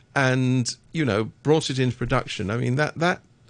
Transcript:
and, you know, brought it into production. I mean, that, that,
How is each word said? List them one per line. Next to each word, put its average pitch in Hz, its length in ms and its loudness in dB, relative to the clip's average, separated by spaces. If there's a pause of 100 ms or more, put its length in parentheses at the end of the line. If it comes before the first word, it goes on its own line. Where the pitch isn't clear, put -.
(140)
and, 127 640 2 (160)
you 160 120 -2
know, 110 200 2 (180)
brought 156 260 2
it 135 120 -2
into 127 160 0
production. 120 520 -2
I 110 80 -2
mean, 123 200 -2
that, 151 200 -2
that, 175 240 0 (300)